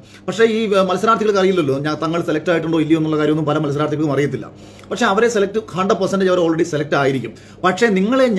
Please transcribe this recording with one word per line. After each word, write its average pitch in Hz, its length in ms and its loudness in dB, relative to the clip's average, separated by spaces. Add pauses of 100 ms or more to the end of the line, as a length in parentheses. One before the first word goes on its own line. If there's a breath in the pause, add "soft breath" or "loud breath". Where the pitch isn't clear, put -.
(260 loud breath)
പക്ഷേ 214 180 0 (120)
ഈ, 220 80 0
ഏഹ്, 196 260 2
മത്സരാർത്ഥികൾക്ക് 208 520 2
അറിയില്ലല്ലോ 175 340 2 (100)
ഞാൻ 151 180 -2
തങ്ങൾ 165 240 -2
സെലക്ട് 160 260 -2
ആയിട്ടുണ്ടോ 165 300 0
ഇല്ലയോ 156 160 2
എന്നുള്ള 156 200 0
കാര്യമൊന്നും 151 300 0
പല 151 140 0
മത്സരാർത്ഥികൾക്കും 147 520 -2
അറിയത്തില്ല. 131 320 -4 (420 loud breath)
പക്ഷേ 214 220 -2
അവരെ 226 240 2
സെലക്ട് 202 240 0 (160)
ഹൺഡ്രഡ് 190 260 0
പെർസെൻറ്റേജ് 190 300 0
അവർ 180 120 2
already 165 280 0
സെലക്ട് 147 300 -2
ആയിരിക്കും. 135 300 -2 (320 loud breath)
പക്ഷേ 185 240 2 (100)
നിങ്ങളെ 254 280 2 (120)